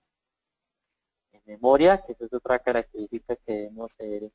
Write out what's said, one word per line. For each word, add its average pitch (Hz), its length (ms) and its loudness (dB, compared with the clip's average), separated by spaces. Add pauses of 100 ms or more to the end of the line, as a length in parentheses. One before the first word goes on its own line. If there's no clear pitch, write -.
(1300)
en - 120 -20
memoria, 135 580 4
que 123 100 -14
eso 117 120 -12
es 113 80 -12
otra 127 260 -2
característica 117 760 -6
que - 160 -12
debemos 107 420 -10
tener 104 280 -10
en 107 120 -16